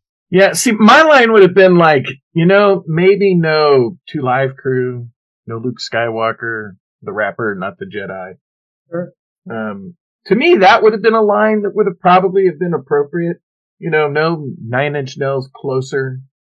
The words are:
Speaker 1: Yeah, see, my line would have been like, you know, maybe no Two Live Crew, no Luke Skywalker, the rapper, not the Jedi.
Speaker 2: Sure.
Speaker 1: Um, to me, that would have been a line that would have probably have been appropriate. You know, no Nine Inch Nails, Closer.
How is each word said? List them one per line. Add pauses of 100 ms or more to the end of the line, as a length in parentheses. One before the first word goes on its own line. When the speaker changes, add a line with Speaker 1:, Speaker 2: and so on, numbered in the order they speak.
(300)
Speaker 1:
Yeah,
see,
my
line
would
have
been
like, (280)
you
know,
maybe
no (100)
Two
Live
Crew, (400)
no
Luke
Skywalker, (300)
the
rapper,
not
the
Jedi. (560)
Speaker 2:
Sure. (360)
Speaker 1:
Um, (320)
to
me,
that
would
have
been
a
line
that
would
have
probably
have
been
appropriate. (420)
You
know,
no (120)
Nine
Inch
Nails,
Closer. (220)